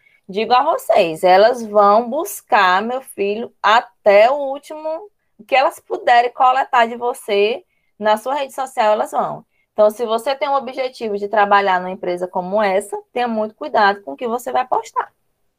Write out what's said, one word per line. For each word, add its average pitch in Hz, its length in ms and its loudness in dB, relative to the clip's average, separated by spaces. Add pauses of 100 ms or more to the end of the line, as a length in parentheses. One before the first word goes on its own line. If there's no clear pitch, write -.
(280)
digo 214 260 -2
a 254 100 4
vocês, 214 600 0
elas 214 420 4
vão 208 440 4
buscar, 208 720 0
meu 247 200 -6
filho, 208 600 -8
até 214 680 4
o 277 60 0
último, 311 720 -8 (280)
o 208 60 -20
que 262 120 -4
elas 285 240 0
puderem 240 520 0
coletar 254 560 0
de 240 80 -10
você 240 680 -2 (340)
na 214 200 2
sua 254 180 -6
rede 277 180 -6
social, 240 400 0
elas 262 180 -2
vão. 170 340 -6 (260)
Então, 214 180 4
se 233 160 -4
você 226 300 -2
tem 285 120 -4
um 277 80 0
objetivo 254 640 -6
de 202 100 -6
trabalhar 202 520 2
numa 185 120 -8
empresa 180 360 -6
como 185 340 -4
essa, 202 360 -2 (140)
tenha 247 160 -4
muito 220 280 -4
cuidado 214 460 0
com 269 120 -12
o - 20 -12
que 254 120 -10
você 247 240 -6
vai 254 160 -2
postar, - 440 -6 (480)